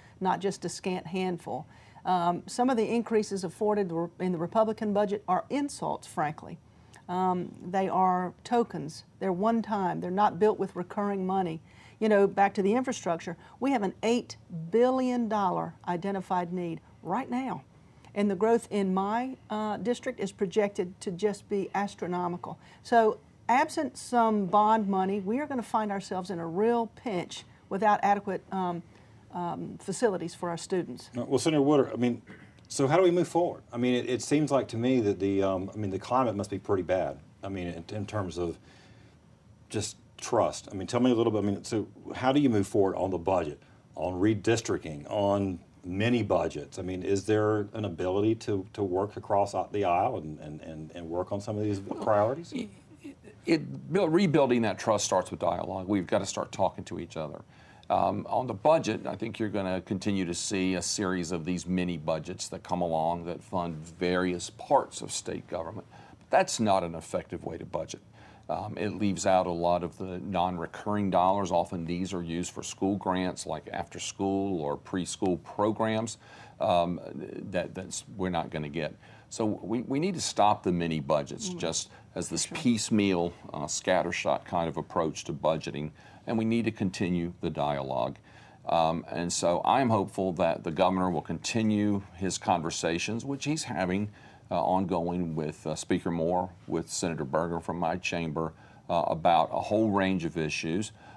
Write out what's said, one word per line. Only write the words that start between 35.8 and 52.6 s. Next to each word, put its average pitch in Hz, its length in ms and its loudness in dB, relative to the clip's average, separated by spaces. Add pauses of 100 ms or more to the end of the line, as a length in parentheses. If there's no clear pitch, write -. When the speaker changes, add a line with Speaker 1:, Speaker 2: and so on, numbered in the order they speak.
Speaker 2:
the 95 80 -2
climate 120 360 0
must 107 140 -4
be 120 100 -6
pretty 95 240 0
bad. 80 360 0 (240)
I 98 60 -8
mean, 92 180 -6
in, 85 280 -10
in 104 100 -6
terms 92 320 -6
of 85 200 -2 (1120)
just - 280 -6 (220)
trust. - 520 0
I - 20 -16
mean, 95 140 -6
tell 120 120 2
me 127 120 6
a - 20 8
little 113 180 4
bit, 107 80 2
I - 20 0
mean, 98 220 0
so 107 240 -2 (280)
how 131 160 2
do 147 80 6
you 139 100 6
move 101 180 4
forward 98 280 4
on 92 160 0
the 87 80 0
budget, 85 420 0 (340)
on 87 240 -2
redistricting, 101 920 0
on 101 500 2 (260)
mini 107 380 2
budgets? 82 560 0
I - 20 -6
mean, 92 220 -6
is 98 220 0
there 107 480 2
an 110 120 -4
ability 98 500 0
to, 101 380 -4
to 104 100 -4
work 95 320 0
across 101 380 2 (180)
the 101 140 0
aisle 95 320 2
and, 78 220 -8
and, 76 220 -12
and, 78 340 -12
and 85 140 -12
work 87 220 -2
on 101 80 -2
some 104 180 -6
of 107 60 0
these 104 160 0 (220)
priorities? 113 500 2
Speaker 3:
It, 214 180 -6 (760)